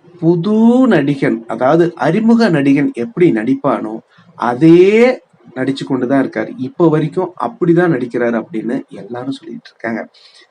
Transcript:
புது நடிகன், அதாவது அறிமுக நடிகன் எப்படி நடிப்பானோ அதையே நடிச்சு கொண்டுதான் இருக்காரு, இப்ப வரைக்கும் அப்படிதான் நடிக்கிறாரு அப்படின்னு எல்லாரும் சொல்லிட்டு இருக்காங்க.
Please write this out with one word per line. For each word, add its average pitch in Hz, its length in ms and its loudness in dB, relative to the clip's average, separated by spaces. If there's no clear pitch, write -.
புது 214 680 2
நடிகன், 143 600 0
அதாவது 147 480 0
அறிமுக 220 540 2
நடிகன் 143 440 0
எப்படி 120 380 0
நடிப்பானோ 113 680 -4
அதையே 175 880 4
நடிச்சு 135 300 -4
கொண்டுதான் 131 420 -2
இருக்காரு, 110 300 -8
இப்ப 131 320 0
வரைக்கும் 156 500 -2
அப்படிதான் 170 520 0
நடிக்கிறாரு 120 520 -4
அப்படின்னு 113 460 -6
எல்லாரும் 120 420 -12
சொல்லிட்டு 117 380 -16
இருக்காங்க. 113 400 -10